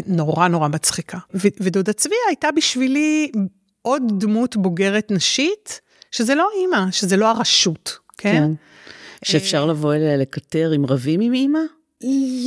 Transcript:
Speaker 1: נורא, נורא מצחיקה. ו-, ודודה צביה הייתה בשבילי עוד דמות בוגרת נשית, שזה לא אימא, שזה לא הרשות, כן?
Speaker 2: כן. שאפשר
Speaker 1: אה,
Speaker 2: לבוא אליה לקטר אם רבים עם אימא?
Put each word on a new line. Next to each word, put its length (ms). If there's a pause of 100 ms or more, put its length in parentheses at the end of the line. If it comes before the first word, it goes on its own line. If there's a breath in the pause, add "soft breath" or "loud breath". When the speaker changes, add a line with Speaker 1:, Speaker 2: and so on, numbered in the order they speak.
Speaker 1:
נורא, 400
נורא 200
מצחיקה. 500 (160)
ו-, 140 (120)
ודודה 340
צביה 240 (100)
הייתה 240
בשבילי 800 (500)
עוד 220 (140)
דמות 400
בוגרת 540
נשית, 680 (300 soft breath)
שזה 240
לא 120 (120)
אימא, 320
שזה 260
לא 140
הרשות, 640 (200)
כן? 140
Speaker 2:
כן. 200 (720 loud breath)
שאפשר 380
Speaker 1:
אה, 40
Speaker 2:
לבוא 280
אליה 240
לקטר 580
אם 100
רבים 360
עם 120
אימא? 260 (880)